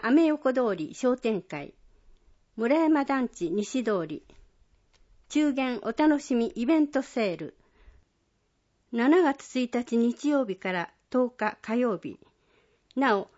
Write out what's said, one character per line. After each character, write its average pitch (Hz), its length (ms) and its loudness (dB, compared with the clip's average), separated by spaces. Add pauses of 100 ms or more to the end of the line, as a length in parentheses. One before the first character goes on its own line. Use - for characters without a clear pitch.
ア 233 60 2
メ 320 160 6
横 294 260 0
通 247 200 0
り 160 220 -8
商 254 220 0
店 220 240 -2
会、 - 320 -14 (840)
村 240 220 0
山 311 260 4
団 269 240 -2
地 170 240 -6
西 208 320 -2
通 202 240 -2
り。 151 160 -12 (1040)
中 294 240 2
元 254 320 -2
お - 40 -6
楽 294 340 2
し 277 120 -4
み 233 220 2
イ 240 100 -2
ベ 311 140 4
ン 294 80 4
ト 285 140 -2
セ 220 320 -2
ー 160 40 -8
ル。 156 200 -12 (1400)
七 262 280 4
月 277 380 0
一 247 100 -2
日 240 280 -2
日 240 320 0
曜 277 160 0
日 190 100 -6
か 185 160 -6
ら 175 220 -6 (160)
十 254 200 0
日 214 320 -4
火 220 140 -6
曜 240 220 -2
日。 139 200 -12 (760)
な 254 220 2
お、 196 200 -6